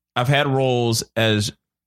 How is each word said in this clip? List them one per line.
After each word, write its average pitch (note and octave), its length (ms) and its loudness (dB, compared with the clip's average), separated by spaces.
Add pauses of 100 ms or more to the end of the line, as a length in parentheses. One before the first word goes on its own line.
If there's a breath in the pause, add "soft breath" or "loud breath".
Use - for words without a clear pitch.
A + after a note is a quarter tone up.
(160)
I've B2 120 -2
had C#3+ 200 2
roles B2 560 0 (120)
as G#2+ 360 0 (360)